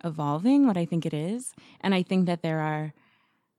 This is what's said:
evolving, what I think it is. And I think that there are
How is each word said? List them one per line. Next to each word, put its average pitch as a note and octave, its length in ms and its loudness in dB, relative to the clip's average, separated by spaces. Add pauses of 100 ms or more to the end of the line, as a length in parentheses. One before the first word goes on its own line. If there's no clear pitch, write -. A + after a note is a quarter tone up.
evolving, E3+ 640 2
what G#3 120 2
I E3+ 80 0
think E3 200 -2
it D#3+ 80 -6
is. F3+ 400 -6 (280)
And G3 120 0
I F3+ 100 2
think F#3 220 2
that E3+ 160 -2
there D#3+ 180 -2
are D#3 340 -4 (640)